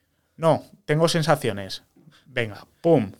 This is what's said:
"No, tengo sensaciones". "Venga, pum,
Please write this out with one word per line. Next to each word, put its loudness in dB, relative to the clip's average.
"No, 2
tengo 2
sensaciones". -2
"Venga, -6
pum, 2